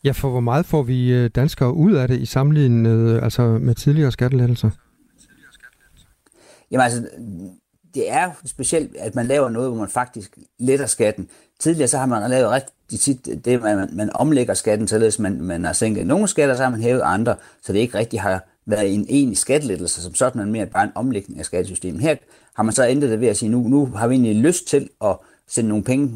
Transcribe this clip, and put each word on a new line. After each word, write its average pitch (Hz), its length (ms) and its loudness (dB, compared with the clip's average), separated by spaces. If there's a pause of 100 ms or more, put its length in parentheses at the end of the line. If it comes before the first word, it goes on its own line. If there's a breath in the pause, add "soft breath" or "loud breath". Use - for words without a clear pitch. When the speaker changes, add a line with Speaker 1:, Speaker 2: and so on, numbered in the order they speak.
Speaker 1:
Ja, 139 60 4
for 135 200 -2
hvor 123 100 0
meget 123 260 0
får 151 160 0
vi, 123 300 0
øh, 123 220 2
danskere 127 380 0
ud 170 200 4
af 127 160 2
det 127 120 0
i 123 60 -4
sammenligning 139 560 4
med, 113 340 4
øh, - 60 0
altså 117 200 0
med 117 320 2
tidligere 147 380 2
skattelettelser? 123 580 2 (2000 soft breath)
Speaker 2:
Jamen 127 140 2
altså, 120 240 -2 (880)
det 107 140 -2
er 170 200 0 (140)
specielt, 139 540 -4
at 101 160 -8
man 120 120 -2
laver 135 220 2
noget, 120 200 -4
hvor 117 100 -6
man 101 100 -6
faktisk 123 500 -8 (200)
letter 131 280 0
skatten. 107 420 -2 (320 soft breath)
Tidligere 156 280 2
så 139 100 0
har 131 80 0
man 120 240 0
lavet 127 200 2
rigtig - 500 -6
tit - 240 -2 (200)
det, - 20 -2
at 120 160 2
man, 104 300 0
man 101 240 -4
omlægger 127 380 2
skatten, 107 340 0
således 110 300 2
man, 95 240 -4
man 87 220 -4
har 78 80 -4
sænket 107 340 -2
nogle 190 220 2
skatter, 139 260 2
så 123 80 -2
har 131 80 0
man 113 120 -4
hævet 123 220 2
andre, 113 320 0 (260 loud breath)
så - 100 -6
det 95 60 2
ikke 113 200 0
rigtig 113 220 -2
har 95 240 -2 (220 soft breath)
været 104 280 0
en 104 140 0
egentlig 127 300 2
skattelettelse 123 640 -2
som 87 120 -12
sådan, 127 280 -2
men 104 100 -4
mere 110 140 -4
bare - 180 0
en 101 100 -6
omlægning 110 440 -6
af - 60 -12
skattesystemet. 92 560 -6
Her 151 160 0 (400 soft breath)
har 107 60 -2
man 113 120 0
så 127 140 2
ændret 135 220 2
det 110 100 0
ved 123 80 2
at 107 80 0
sige, 113 120 -4
nu, 120 120 2
nu 135 260 2
har 117 220 -2
vi 127 60 2
egentlig 117 220 4
lyst 156 320 2
til 139 200 0 (160)
at 98 120 0 (320 soft breath)
sende 113 200 -2
nogle 104 160 -2
penge 131 320 0